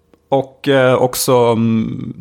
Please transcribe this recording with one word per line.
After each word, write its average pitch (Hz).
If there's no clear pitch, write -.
Och, 135
eh, 131
också, 127
mm, 117